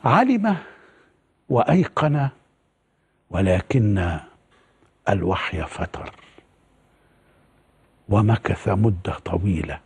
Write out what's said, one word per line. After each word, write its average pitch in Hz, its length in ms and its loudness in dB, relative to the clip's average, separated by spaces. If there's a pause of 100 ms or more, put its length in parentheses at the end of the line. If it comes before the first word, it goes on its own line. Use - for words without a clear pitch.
علم 208 520 2 (920)
وأيقن، 147 800 2 (1000)
ولكن 92 880 2 (920)
الوحي 92 540 -2
فتر، - 520 -10 (1900)
ومكث 107 600 0
مدة 98 440 0
طويلة 90 720 -4